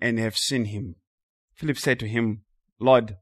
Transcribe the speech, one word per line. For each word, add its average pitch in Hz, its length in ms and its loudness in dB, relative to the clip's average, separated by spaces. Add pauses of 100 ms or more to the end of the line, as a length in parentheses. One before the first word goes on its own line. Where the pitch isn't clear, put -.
and 117 180 0
have 113 160 -2
seen 123 300 -2
him." 98 300 -8 (600)
Philip 151 220 -4
said 127 220 0
to 113 80 -6
him, 110 360 -2 (340)
"Lord, 117 440 4